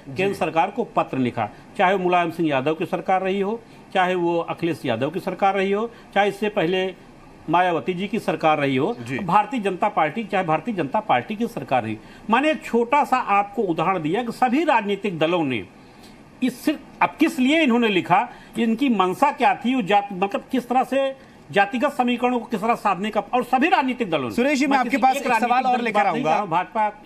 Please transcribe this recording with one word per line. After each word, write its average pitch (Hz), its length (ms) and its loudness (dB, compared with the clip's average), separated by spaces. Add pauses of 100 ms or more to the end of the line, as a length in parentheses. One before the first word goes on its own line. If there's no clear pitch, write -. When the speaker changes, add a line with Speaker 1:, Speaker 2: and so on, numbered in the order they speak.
Speaker 1:
जी। 135 60 -12
Speaker 2:
केंद्र 190 200 0
सरकार 175 360 0
को 233 120 -4
पत्र - 340 -2
लिखा, 120 320 -2 (280)
चाहे 190 160 4
वो 202 60 0
मुलायम 175 320 2
सिंह 165 180 -2
यादव 143 260 0
की 170 100 -6
सरकार 185 360 -2
रही 190 200 -2
हो, 190 200 -4 (320)
चाहे 185 220 2
वो 170 240 0
अखिलेश 165 460 -4
यादव 127 240 -2
की 175 100 -6
सरकार 190 360 0
रही 196 160 0
हो, 220 200 -2 (220)
चाहे 208 160 4
इससे 214 200 -2
पहले 185 460 0 (540)
मायावती 175 440 2
जी 185 140 -4
की 202 120 -4
सरकार 156 400 2
रही 135 180 0
हो, 196 200 0 (100)
Speaker 1:
जी। 123 120 -6
Speaker 2:
भारतीय 202 400 0
जनता 196 300 -2
पार्टी, - 340 -2
चाहे 190 200 -2
भारतीय 160 320 -2
जनता 165 240 -2
पार्टी 151 360 0
की 220 120 -2
सरकार 131 360 -2
रही। 110 140 -6 (320)
मैंने 269 220 2
एक - 140 -6
छोटा 240 380 0
सा 254 140 0
आपको 202 440 0
उदाहरण 175 400 0
दिया 180 220 -2
कि 233 80 -6
सभी 254 320 0
राजनीतिक 202 560 0
दलों 165 240 2
ने 120 220 -2 (800)
इस - 180 -2
सिर्फ, 294 180 -2 (220)
अब - 180 2
किस 302 200 2
लिए 294 240 4
इन्होंने 233 260 4
लिखा, 185 400 2 (300)
इनकी 226 300 0
मंशा 185 420 2
क्या 214 240 2
थी, 247 200 -2
वो 254 60 0
जाति, 202 340 0
मतलब 185 360 -4
किस 254 180 -2
तरह 247 140 2
से 269 320 -2 (360)
जातिगत 226 420 2
समीकरणों 247 460 0
को 220 60 -6
किस 208 160 -6
तरह 226 140 0
साधने 202 340 -2
का, 208 100 -2
और 240 240 0
सभी 269 260 2
राजनीतिक 254 400 0
दलों 139 200 0
ने। 101 60 -6
Speaker 1:
सुरेश 262 240 2
जी, 294 60 2
मैं 185 60 0
Speaker 2:
मैं 269 60 4
Speaker 1:
आपके 233 120 0
Speaker 2:
किसी 240 120 0
Speaker 1:
पास 262 100 4
Speaker 2:
एक 262 60 -2
Speaker 1:
एक 269 100 -4
सवाल 233 140 2
Speaker 2:
राजनीतिक 247 240 2
Speaker 1:
और 254 60 2
Speaker 2:
दल 247 60 2
की 240 60 -4
Speaker 1:
लेकर 208 200 0
Speaker 2:
बात - 20 0
नहीं 175 100 0
Speaker 1:
आऊंगा। 156 140 0
Speaker 2:
कर 160 40 2
रहा 170 80 2
हूं, 196 80 -6
भाजपा, 208 560 -2